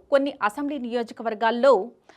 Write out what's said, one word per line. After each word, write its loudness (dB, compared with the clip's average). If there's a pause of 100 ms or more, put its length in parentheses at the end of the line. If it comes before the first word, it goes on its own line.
(100)
కొన్ని 2 (100)
అసెంబ్లీ -4
నియోజకవర్గాల్లో 0 (440)